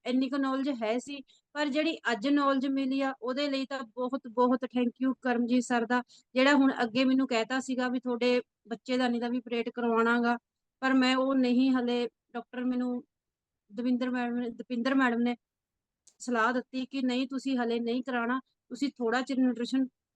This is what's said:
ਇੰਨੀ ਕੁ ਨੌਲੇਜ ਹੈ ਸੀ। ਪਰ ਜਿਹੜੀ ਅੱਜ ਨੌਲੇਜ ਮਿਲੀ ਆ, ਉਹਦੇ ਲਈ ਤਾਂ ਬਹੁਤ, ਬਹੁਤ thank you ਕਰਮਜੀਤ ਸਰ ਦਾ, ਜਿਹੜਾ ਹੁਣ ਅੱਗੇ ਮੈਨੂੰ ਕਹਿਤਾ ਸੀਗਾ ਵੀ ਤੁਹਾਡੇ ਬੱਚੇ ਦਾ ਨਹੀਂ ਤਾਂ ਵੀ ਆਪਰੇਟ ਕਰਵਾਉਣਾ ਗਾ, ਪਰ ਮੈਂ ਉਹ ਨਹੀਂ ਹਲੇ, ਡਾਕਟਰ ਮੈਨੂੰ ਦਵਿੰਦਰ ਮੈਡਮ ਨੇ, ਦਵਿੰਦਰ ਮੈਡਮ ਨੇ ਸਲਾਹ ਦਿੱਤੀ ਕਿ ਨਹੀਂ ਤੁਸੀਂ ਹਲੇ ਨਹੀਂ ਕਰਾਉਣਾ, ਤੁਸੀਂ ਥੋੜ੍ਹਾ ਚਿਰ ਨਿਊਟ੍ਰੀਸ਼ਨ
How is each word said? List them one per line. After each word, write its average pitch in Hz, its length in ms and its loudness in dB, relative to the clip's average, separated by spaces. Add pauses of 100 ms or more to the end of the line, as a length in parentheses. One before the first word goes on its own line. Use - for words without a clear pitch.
ਇੰਨੀ 254 220 0
ਕੁ 262 80 -4
ਨੌਲੇਜ 269 460 -2
ਹੈ 220 160 -2
ਸੀ। 277 220 -8 (340)
ਪਰ 294 140 -2
ਜਿਹੜੀ 302 280 0 (160)
ਅੱਜ 214 160 -2
ਨੌਲੇਜ 277 380 4
ਮਿਲੀ 269 340 -2
ਆ, 269 120 0 (100)
ਉਹਦੇ 262 280 -2
ਲਈ 269 160 -2
ਤਾਂ 262 160 -8 (140)
ਬਹੁਤ, 254 320 -4
ਬਹੁਤ 247 360 2
thank 247 400 -2
you 262 80 0 (100)
ਕਰਮਜੀਤ 240 420 2
ਸਰ 233 220 0
ਦਾ, 247 160 0 (320)
ਜਿਹੜਾ 262 200 6
ਹੁਣ 269 180 6 (100)
ਅੱਗੇ 240 220 0
ਮੈਨੂੰ 262 240 4
ਕਹਿਤਾ 233 320 0
ਸੀਗਾ 254 280 -4
ਵੀ 247 120 -2
ਤੁਹਾਡੇ 247 400 0 (280)
ਬੱਚੇ 247 280 -4
ਦਾ 254 120 2
ਨਹੀਂ 240 120 0
ਤਾਂ 240 100 -2
ਵੀ 247 80 -2
ਆਪਰੇਟ 233 360 -4
ਕਰਵਾਉਣਾ 233 460 2
ਗਾ, 240 160 2 (460)
ਪਰ 262 120 2
ਮੈਂ 254 220 4
ਉਹ 262 180 2
ਨਹੀਂ 254 380 4
ਹਲੇ, 240 360 0 (240)
ਡਾਕਟਰ 240 320 -8
ਮੈਨੂੰ 247 380 -2 (680)
ਦਵਿੰਦਰ 247 400 -2
ਮੈਡਮ 240 280 -2
ਨੇ, 247 120 -4
ਦਵਿੰਦਰ 247 440 -4
ਮੈਡਮ 240 260 4
ਨੇ 240 160 0 (840)
ਸਲਾਹ 240 340 0
ਦਿੱਤੀ 254 340 -4
ਕਿ 269 160 -6
ਨਹੀਂ 254 260 0
ਤੁਸੀਂ 269 300 -4
ਹਲੇ 240 220 0
ਨਹੀਂ 233 220 -2
ਕਰਾਉਣਾ, 247 380 -2 (300)
ਤੁਸੀਂ 254 200 -4
ਥੋੜ੍ਹਾ 240 300 -2
ਚਿਰ 254 180 -4
ਨਿਊਟ੍ਰੀਸ਼ਨ 254 480 0 (300)